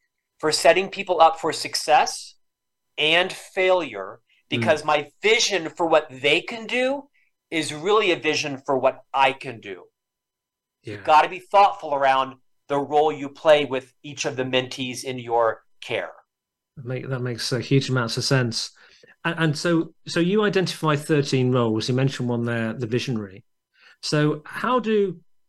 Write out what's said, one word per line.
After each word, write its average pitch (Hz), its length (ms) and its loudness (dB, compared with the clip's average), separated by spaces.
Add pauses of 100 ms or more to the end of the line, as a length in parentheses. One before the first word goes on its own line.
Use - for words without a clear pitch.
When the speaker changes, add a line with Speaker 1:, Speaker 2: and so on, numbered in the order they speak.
(380)
Speaker 1:
for 156 160 -2
setting 180 360 4
people 185 300 -2
up 160 220 6
for 165 100 -2
success - 840 -2 (640)
and 165 360 2
failure 139 880 -2 (300)
Speaker 2:
Mm. 120 80 -2
Speaker 1:
because 151 240 2
my 151 280 -2 (100)
vision 202 480 2
for 170 160 -4
what 160 240 4
they 143 320 0
can 226 240 -10
do 254 420 -2 (440)
is 156 200 -4
really 180 400 2
a 165 40 2
vision 143 500 -2
for 135 140 2
what 131 220 0 (120)
I 135 180 4
can 131 280 -10
do. 95 240 -14 (1000)
Speaker 2:
Yeah. 107 120 -12
Speaker 1:
You've 104 80 -16
gotta 160 260 6
be 175 100 -10
thoughtful 190 540 2
around 135 440 2 (300)
the 143 120 0
role 147 320 2
you 143 180 -8
play 147 360 4
with 127 360 -6
each - 240 -10
of 139 120 -4
the 127 60 0
mentees 127 600 -4
in 127 160 -8
your 117 440 0 (180)
care. 92 300 -6 (640)
Speaker 2:
That 135 80 -16
make-, 127 240 -8
that 131 120 -4
makes 123 300 -6
a 131 80 -2
huge 135 300 2
amounts 123 280 -2
of 120 60 -2
sense. 127 480 -2 (520)
And, 165 140 -4
and 160 200 0
so, 165 360 0 (140)
so 156 120 -2
you 190 240 2
identify 175 520 0
thirteen 139 560 0
roles. 113 360 0
You 123 80 0
mentioned 131 320 0
one 117 180 -2
there, 117 280 -4
the 123 140 -8
visionary. 107 560 -6 (580)
So 151 440 0
how 247 340 -2
do 202 400 0 (300)